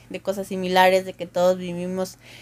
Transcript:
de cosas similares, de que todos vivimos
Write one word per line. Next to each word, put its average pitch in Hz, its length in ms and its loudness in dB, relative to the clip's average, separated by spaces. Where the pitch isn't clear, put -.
de 185 100 -12
cosas 196 280 -6
similares, 185 560 4
de 185 100 -10
que 175 120 -10
todos 180 320 2
vivimos 180 600 -6